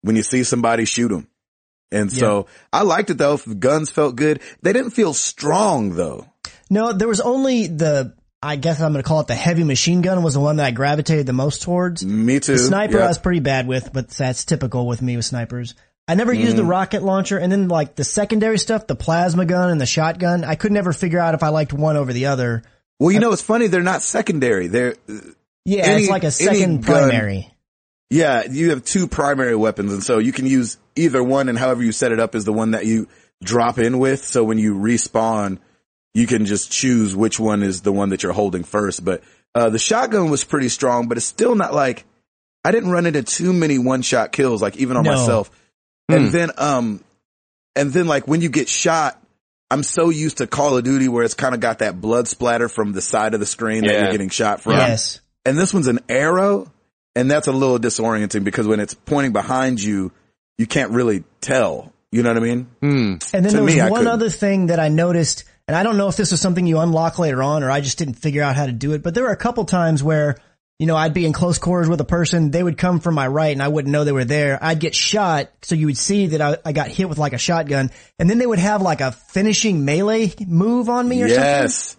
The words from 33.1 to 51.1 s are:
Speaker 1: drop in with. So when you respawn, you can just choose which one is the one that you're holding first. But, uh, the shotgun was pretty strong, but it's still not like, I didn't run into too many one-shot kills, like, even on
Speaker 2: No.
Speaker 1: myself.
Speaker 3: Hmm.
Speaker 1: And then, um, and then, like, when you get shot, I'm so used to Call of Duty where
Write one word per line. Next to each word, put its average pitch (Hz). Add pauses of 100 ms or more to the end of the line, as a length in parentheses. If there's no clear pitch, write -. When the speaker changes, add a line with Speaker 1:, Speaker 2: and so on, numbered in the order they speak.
Speaker 1:
drop 117
in 120
with. 135
So 120
when 110
you 107
respawn, 110 (560)
you 113
can 107
just 101
choose 113
which 110
one 107
is 92
the 101
one 98
that 95
you're 90
holding 92
first. 101
But, 90 (320)
uh, 117
the 110
shotgun 214
was 143
pretty 139
strong, 120
but 117
it's 113
still 240
not 180
like, - (580)
I 175
didn't 190
run 175
into 147
too 175
many 151
one-shot 127
kills, 123
like, 101
even 127
on 117
Speaker 2:
No. -
Speaker 1:
myself. 120 (600)
Speaker 3:
Hmm. 156
Speaker 1:
And 120
then, 170
um, 123 (720)
and 143
then, 175
like, 143
when 160
you 170
get 127
shot, 160 (520)
I'm 139
so 165
used 156
to 123
Call 143
of 120
Duty 131
where 120